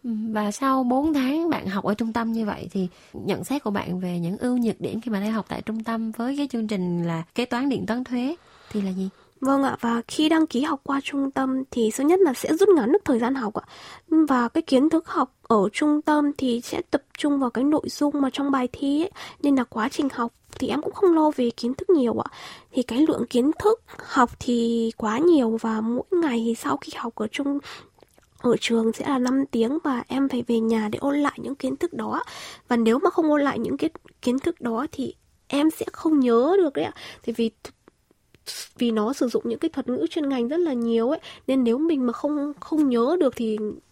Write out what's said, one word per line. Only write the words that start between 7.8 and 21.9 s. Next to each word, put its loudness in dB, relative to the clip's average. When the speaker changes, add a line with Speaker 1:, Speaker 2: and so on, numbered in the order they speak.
Speaker 1:
toán -4
thuế -4
thì -4
là -2
gì? -4
Speaker 2:
Vâng 2
ạ, 0
và -2
khi 0
đăng 4
ký -2
học -2
qua -2
trung -2
tâm -2
thì 2
thứ 0
nhất 6
là 6
sẽ -2
rút 6
ngắn 6
được 4
thời 2
gian 0
học -4
ạ. -6
Và 4
cái 0
kiến 4
thức 0
học -2
ở 4
trung 2
tâm 2
thì 0
sẽ -6
tập 0
trung 0
vào 0
cái -2
nội 0
dung -2
mà 0
trong -2
bài 0
thi -2
ấy, -4
nên 4
là 2
quá -4
trình -2
học -4
thì -4
em -2
cũng -8
không 4
lo 4
về 0
kiến -4
thức -6